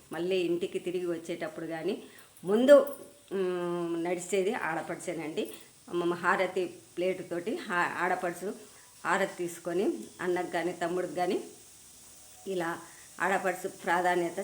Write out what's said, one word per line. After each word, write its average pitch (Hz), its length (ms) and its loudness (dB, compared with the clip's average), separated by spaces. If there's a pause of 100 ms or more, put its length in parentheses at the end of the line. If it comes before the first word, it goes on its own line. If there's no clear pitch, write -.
(120)
మళ్ళీ 175 240 0
ఇంటికి 175 420 0
తిరిగి 180 280 -4
వచ్చేటప్పుడు 165 600 -6
కానీ 165 360 -4 (420)
ముందు, 254 420 10 (460)
మ్, 175 720 -2
నడిచేది 185 500 0
ఆడపడుచేనండి. 165 960 -4 (420)
మ-, 175 220 0
హారతి 180 520 0 (300)
ప్లేటుతోటి 180 600 -2
హా-, 175 420 0
ఆడపడుచు 180 560 -2 (500)
హారతి 190 320 0
తీసుకొని 175 540 -2 (300)
అన్నకు 175 300 -2
కానీ 170 220 -2
తమ్ముడికి 175 420 -2
కానీ 180 260 0 (1080)
ఇలా 170 320 -2 (420)
ఆడపడుచు 185 480 0
ప్రాధాన్యత 180 760 2